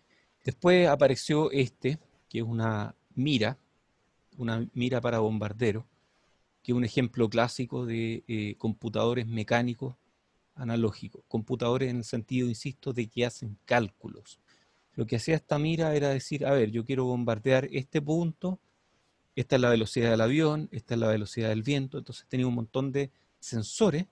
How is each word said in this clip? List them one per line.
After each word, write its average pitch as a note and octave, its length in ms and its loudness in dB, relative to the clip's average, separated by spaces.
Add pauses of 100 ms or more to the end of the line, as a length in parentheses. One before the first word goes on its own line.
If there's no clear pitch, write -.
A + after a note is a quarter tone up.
(440)
Después F3 440 4
apareció C#3+ 640 4
este, C3+ 480 0 (300)
que - 100 -6
es A#2 60 -2
una A2+ 500 -2 (200)
mira, B2+ 440 0 (800)
una A2+ 340 -4
mira B2 280 0
para A#2 180 0
bombardero, G#2+ 680 0 (760)
que B2 100 -2
es A#2+ 40 2
un B2 80 2
ejemplo A#2+ 440 0
clásico A#2+ 560 -2
de, A2+ 440 -4
eh, G#2 300 -4
computadores A2+ 680 -2
mecánicos A#2 680 -2 (580)
analógicos, A#2 760 -2
computadores B2 600 -2
en B2 60 -4
el A#2 80 -6
sentido, B2 440 -4
insisto, C3+ 440 -8
de A#2 160 -4
que A#2+ 180 0
hacen A2 380 -10
cálculos. - 720 -2 (560)
Lo A2 120 -2
que A#2+ 100 -2
hacía D#3+ 180 0
esta D3+ 240 -2
mira D#3 380 0
era C#3+ 140 2
decir, C3+ 360 -4
"A C#3 60 2
ver, A#2 180 4
yo A2+ 140 -2
quiero B2+ 220 0
bombardear B2 680 2
este C#3 280 -2
punto, E3 600 -2 (760)
esta C3 220 0
es B2+ 60 6
la A#2+ 80 6
velocidad A#2 400 2
del A2+ 100 4
avión, D3+ 500 2
esta - 240 -6
es A#2 60 0
la A2+ 80 2
velocidad A2 400 -2
del A2 140 0
viento", C3+ 360 -4
entonces - 300 -14
tenía B2+ 180 0
un B2 80 0
montón B2+ 380 -2
de C#3 180 -2 (300)
sensores D3+ 720 -2